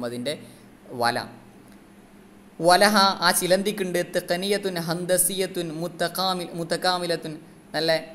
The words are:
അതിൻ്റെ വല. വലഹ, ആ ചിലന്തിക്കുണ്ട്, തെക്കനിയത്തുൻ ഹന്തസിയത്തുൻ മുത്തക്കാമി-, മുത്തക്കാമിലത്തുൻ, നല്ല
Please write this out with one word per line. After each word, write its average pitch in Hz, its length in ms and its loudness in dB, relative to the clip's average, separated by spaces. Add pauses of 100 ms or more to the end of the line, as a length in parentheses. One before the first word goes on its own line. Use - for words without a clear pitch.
അതിൻ്റെ 123 260 -6 (640)
വല. 120 180 2 (1400)
വലഹ, 196 360 6 (300)
ആ 180 40 6 (100)
ചിലന്തിക്കുണ്ട്, 185 600 0 (140)
തെക്കനിയത്തുൻ 190 640 -2 (120)
ഹന്തസിയത്തുൻ 180 800 0 (120)
മുത്തക്കാമി-, 175 800 -4
മുത്തക്കാമിലത്തുൻ, 170 760 -2 (400)
നല്ല 160 160 0 (240)